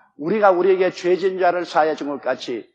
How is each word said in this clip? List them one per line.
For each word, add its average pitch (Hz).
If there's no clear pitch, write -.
우리가 196
우리에게 180
죄 180
지은 185
자를 175
사하여 156
준 143
것 143
같이 127